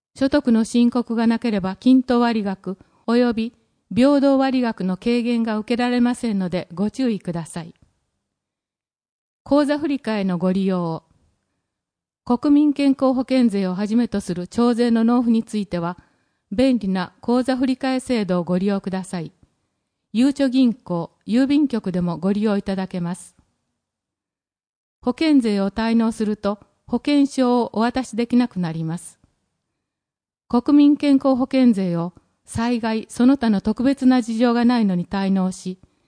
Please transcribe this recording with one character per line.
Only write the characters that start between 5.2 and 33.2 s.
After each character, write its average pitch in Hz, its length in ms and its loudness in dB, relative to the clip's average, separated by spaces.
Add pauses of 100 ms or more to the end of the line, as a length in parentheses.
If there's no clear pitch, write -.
減 233 220 -2
が 220 140 -4
受 220 180 -4
け - 20 -4
ら 247 120 -2
れ 247 120 0
ま 240 140 2
せ 226 180 -4
ん 196 60 -2
の 180 100 -2
で、 175 240 -6
ご 208 180 -4
注 262 180 -2
意 202 100 -4
く 180 120 -8
だ 165 140 -8
さ - 160 -12
い。 165 120 -18 (1700)
口 285 220 2
座 294 140 -2
振 302 160 -4
替 220 280 -4
の 185 140 -2
ご 185 140 -2
利 190 140 -2
用 185 180 -2
を。 160 200 -6 (1200)
国 285 300 0
民 294 200 4
健 277 180 2
康 262 220 2
保 254 80 -2
険 254 280 2
税 196 180 -2
を 185 60 -4
は 202 140 -4
じ 220 80 -2
め 240 120 2
と 202 140 -4
す 180 120 -8
る 175 140 -8
徴 240 280 0
税 240 160 0
の 226 120 2
納 240 180 2
付 233 100 0
に 226 120 2
つ 214 140 -8
い 202 100 -4
て 175 120 -6
は、 170 180 -6 (540)
便 247 260 2
利 190 100 -4
な 190 340 -4
口 247 220 0
座 262 140 -2
振 262 80 0
替 262 340 -2
制 226 260 -2
度 180 140 -2
を 170 40 -4
ご 180 160 -2
利 196 80 -2
用 196 120 -2
く 196 120 -10
だ 190 120 -8
さ 180 160 -10
い。 156 120 -10 (840)
ゆ 240 140 2
う 277 60 0
ち 277 100 -2
ょ 269 60 0
銀 247 240 2
行、 - 380 -8 (140)
郵 247 220 0
便 285 200 2
局 214 240 -4
で 180 100 -2
も 175 160 -4
ご 190 140 -2
利 208 120 -2
用 208 140 0
い 202 60 -4
た 196 120 -6
だ 190 120 -6
け 180 120 -8
ま 175 160 -6
す。 - 200 -20 (1700)
保 247 160 -4
険 311 220 4
税 214 200 0
を 196 120 0
滞 226 240 -2
納 226 160 2
す 220 140 -6
る 208 120 -2
と、 202 220 -4 (260)
保 240 120 -4
険 285 280 2
証 247 360 0
を - 120 -4
お 208 60 -2
渡 247 240 -2
し - 120 -12
で 233 120 -2
き 240 100 0
な 247 100 2
く - 120 -8
な 170 120 -4
り 160 120 -6
ま 160 160 -6
す。 - 200 -20 (1300)
国 285 300 2
民 285 200 6
健 285 180 2
康 269 200 2
保 254 100 -2
険 254 280 4
税 185 220 -2
を 170 180 -4 (320)
災 233 360 -4
害、 220 280 -4
そ - 160 0